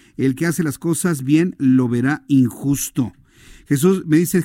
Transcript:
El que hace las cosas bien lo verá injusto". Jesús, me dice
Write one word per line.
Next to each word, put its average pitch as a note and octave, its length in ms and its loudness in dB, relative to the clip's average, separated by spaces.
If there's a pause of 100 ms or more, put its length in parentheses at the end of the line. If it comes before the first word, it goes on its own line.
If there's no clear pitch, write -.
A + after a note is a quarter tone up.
(160)
El C3 180 0
que E3 120 -4
hace E3+ 180 -2
las C#3 140 -4
cosas E3 440 -2
bien D#3 360 2
lo B2+ 300 2
verá B2+ 380 -2
injusto". C3+ 840 0 (560)
Jesús, F3 380 0
me D3+ 100 2
dice E3+ 280 0